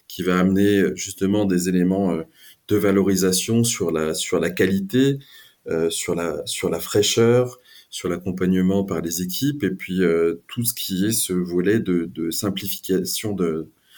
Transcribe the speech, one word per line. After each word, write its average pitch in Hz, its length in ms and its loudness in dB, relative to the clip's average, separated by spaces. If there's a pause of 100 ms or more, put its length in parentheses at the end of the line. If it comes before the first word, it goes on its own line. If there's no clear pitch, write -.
qui - 140 -12
va 90 160 0
amener, 98 400 4
euh, 85 180 2
justement 101 500 -2
des 90 220 2
éléments, 92 440 2
euh, 80 120 -2 (440)
de 104 100 2
valorisation 98 840 2
sur 95 280 -2
la, 80 220 -2
sur - 260 -2
la 85 120 0
qualité, 123 640 2 (500)
euh, 82 220 0
sur - 240 -4
la, 82 320 -4
sur - 240 -4
la 85 100 -2
fraîcheur, 120 800 2 (300)
sur - 180 -8
l'accompagnement 92 760 2
par 87 180 -4
les 82 220 -6
équipes, 127 400 -4
et 92 80 0
puis, 92 320 -4
euh, 85 440 2
tout 120 160 -6
ce - 120 -2
qui 95 320 -2
est 113 40 0
ce 107 220 -2
volet 90 460 0
de, 87 260 0
de 82 240 -6
simplification 98 1040 -4
de, 82 400 -4 (260)